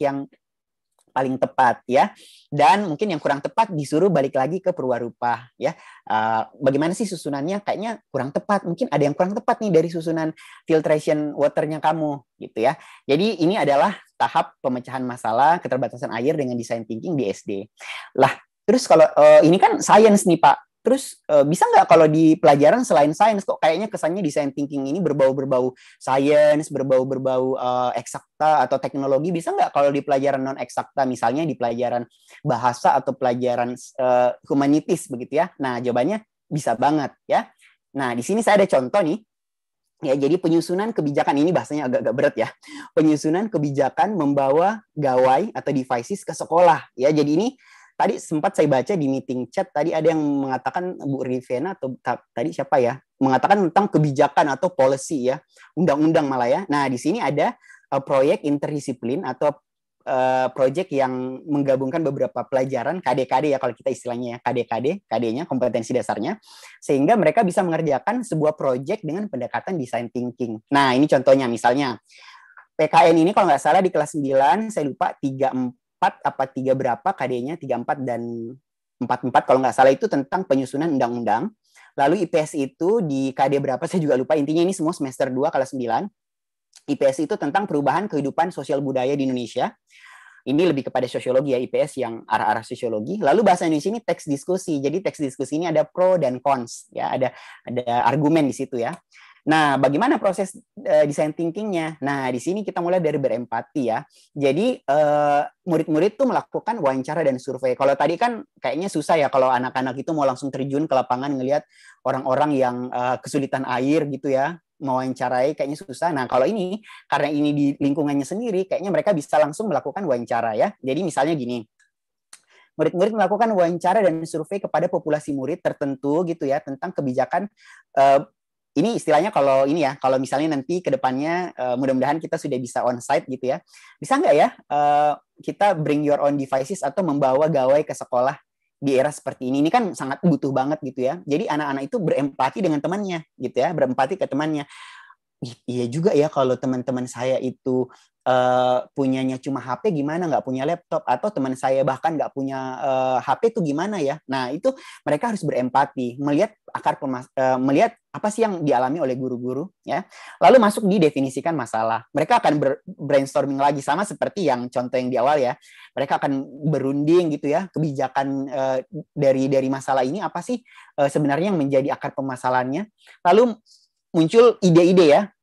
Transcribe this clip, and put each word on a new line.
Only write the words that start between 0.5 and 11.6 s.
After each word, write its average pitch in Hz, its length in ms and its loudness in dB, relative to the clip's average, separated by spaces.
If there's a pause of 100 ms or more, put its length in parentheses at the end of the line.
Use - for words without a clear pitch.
paling 131 240 -2
tepat 127 480 2
ya. 135 240 2 (400)
Dan 165 400 4
mungkin 214 160 -4
yang 165 80 -2
kurang 143 240 -2
tepat - 320 -2
disuruh 156 400 0
balik 135 240 0
lagi 147 240 -2
ke 180 160 -2
perwarupa 120 800 -4
ya. 139 160 -2 (320)
Eh, 110 380 0 (180)
bagaimana 143 320 0
sih 202 160 -4
susunannya? 165 560 -6
Kayaknya 214 480 -8
kurang 135 240 -4
tepat. 196 320 -2
Mungkin 180 240 -4
ada 143 80 0
yang 143 160 0
kurang 190 160 0
tepat 226 320 -2
nih 202 80 0
dari 160 160 4
susunan 160 480 -4 (320)
filtration 151 640 0
waternya 151 480 -2